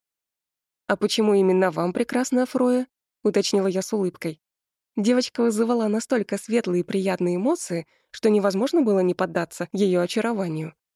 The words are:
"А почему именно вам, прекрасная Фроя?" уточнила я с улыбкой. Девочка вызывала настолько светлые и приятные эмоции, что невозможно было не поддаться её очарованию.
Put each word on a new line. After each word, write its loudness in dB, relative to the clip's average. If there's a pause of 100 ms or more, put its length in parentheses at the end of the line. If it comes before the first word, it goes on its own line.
(880)
"А 0
почему 2
именно 4
вам, -2
прекрасная 0
Фроя?" 0 (380)
уточнила 2
я 0
с -8
улыбкой. -4 (560)
Девочка 0
вызывала 0
настолько -2
светлые -2
и -4
приятные -2
эмоции, -2 (240)
что -2
невозможно 2
было 2
не 2
поддаться -4
её 2
очарованию. -4 (220)